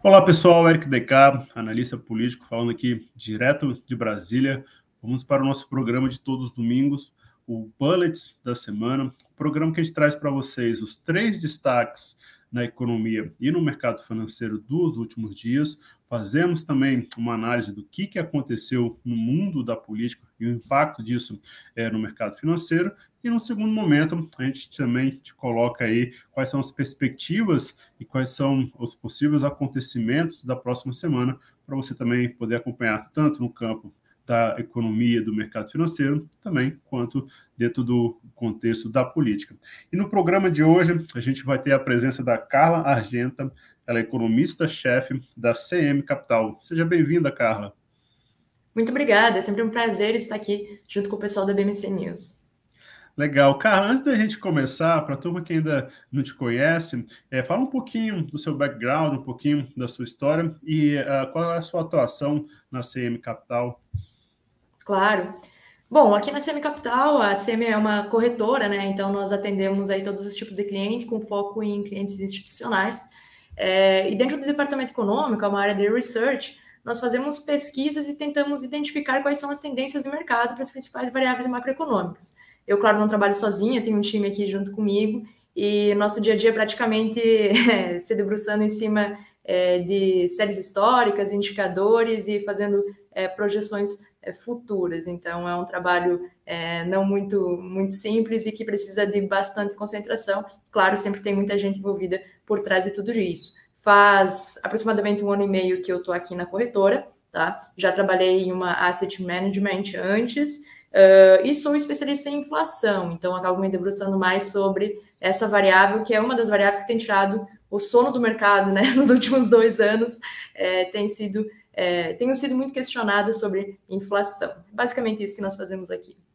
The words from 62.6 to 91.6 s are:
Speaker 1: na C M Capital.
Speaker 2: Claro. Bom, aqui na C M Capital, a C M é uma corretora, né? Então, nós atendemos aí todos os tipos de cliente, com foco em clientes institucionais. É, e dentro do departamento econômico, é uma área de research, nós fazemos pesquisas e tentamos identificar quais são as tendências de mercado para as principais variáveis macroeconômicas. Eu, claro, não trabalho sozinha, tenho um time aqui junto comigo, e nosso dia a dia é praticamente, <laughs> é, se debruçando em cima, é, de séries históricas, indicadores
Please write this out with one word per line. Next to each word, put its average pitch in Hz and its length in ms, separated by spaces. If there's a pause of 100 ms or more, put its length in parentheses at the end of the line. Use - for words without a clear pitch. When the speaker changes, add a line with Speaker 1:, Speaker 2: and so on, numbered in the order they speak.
Speaker 1:
na 127 100
C 123 240
M 117 140
Capital. 120 600 (1040)
Speaker 2:
Claro. 196 500 (560)
Bom, 233 240
aqui 208 180
na 294 80
C 302 120
M 294 80
Capital, 285 640
a 202 140
C 226 180
M 226 120
é 214 120
uma 208 300
corretora, 226 600
né? 202 200
Então, 196 260
nós 196 180
atendemos 196 600
aí 196 120
todos 202 220
os 202 100
tipos 208 200
de 202 80
cliente, 202 420
com 220 160
foco 202 420
em 208 200
clientes 196 360
institucionais. 202 880 (500)
É, 190 540
e 208 60
dentro 269 200
do 277 80
departamento 285 460
econômico, 220 540
é - 20
uma 196 140
área 202 120
de 202 140
research, 247 720 (240)
nós 240 160
fazemos 254 400
pesquisas 294 680
e 285 80
tentamos 285 480
identificar 285 560
quais 285 160
são 285 120
as 285 120
tendências 269 420
de 277 60
mercado 247 460
para 262 60
as 262 80
principais 254 400
variáveis 254 380
macroeconômicas. 247 880 (320)
Eu, 202 120
claro, 214 200
não 214 80
trabalho 202 260
sozinha, 208 480
tenho 220 140
um 202 60
time 202 260
aqui 202 200
junto 196 240
comigo, 214 520 (320)
e 208 400
nosso 208 240
dia 208 140
a - 20
dia 220 140
é 220 40
praticamente, 220 680
<laughs> 226 500
é, 180 260
se 196 160
debruçando 208 500
em 214 60
cima, 214 480 (260)
é, 180 360
de 185 480
séries 202 300
históricas, 202 760
indicadores 202 960